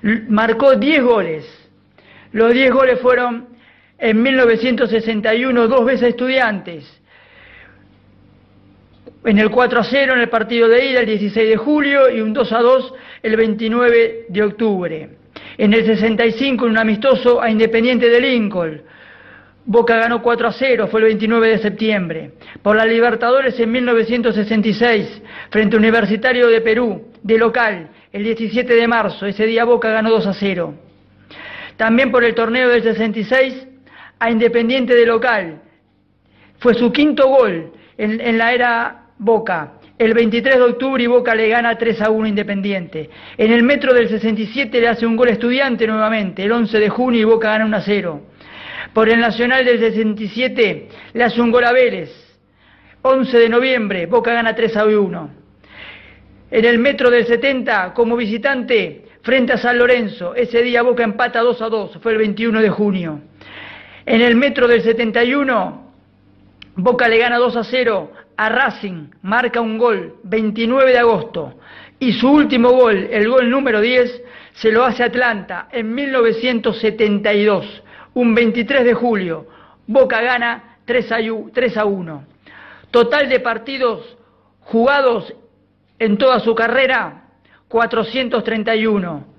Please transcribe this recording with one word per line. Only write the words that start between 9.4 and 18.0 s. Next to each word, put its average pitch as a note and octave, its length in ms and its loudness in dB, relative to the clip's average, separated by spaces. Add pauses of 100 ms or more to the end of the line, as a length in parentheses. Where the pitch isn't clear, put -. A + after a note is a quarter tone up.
cuatro B3 300 2
a G#3 40 0
cero C4 300 0
en B3 60 2
el A#3 80 0
partido A#3 400 0
de B3 180 4
ida, B3+ 140 0
el A#3 60 0
dieciséis G#3+ 420 -2
de A3 80 4
julio, C#4 580 2
y A3+ 60 -4
un A3 120 -4
dos A#3 200 -2
a A3+ 80 0
dos B3 340 2 (280)
el A3 120 -2
veintinueve A3+ 920 2
de F#3 140 -2
octubre. G3 680 -4 (500)
En G#3 140 4
el A3+ 120 4
sesenta A3 400 2
y A3+ 80 2
cinco, B3+ 340 -2
en A3+ 60 0
un G#3+ 60 2
amistoso A#3+ 640 2
a A#3 80 0
Independiente A3+ 580 2